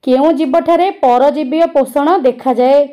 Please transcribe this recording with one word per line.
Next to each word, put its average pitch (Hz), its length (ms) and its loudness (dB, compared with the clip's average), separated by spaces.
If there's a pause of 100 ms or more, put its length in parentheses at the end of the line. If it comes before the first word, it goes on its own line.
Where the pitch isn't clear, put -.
କେଉଁ 269 280 2
ଜୀବଠାରେ 330 540 0 (180)
ପରଜୀବୀୟ 277 680 0
ପୋଷଣ 277 320 -2 (120)
ଦେଖାଯାଏ? 254 600 0 (120)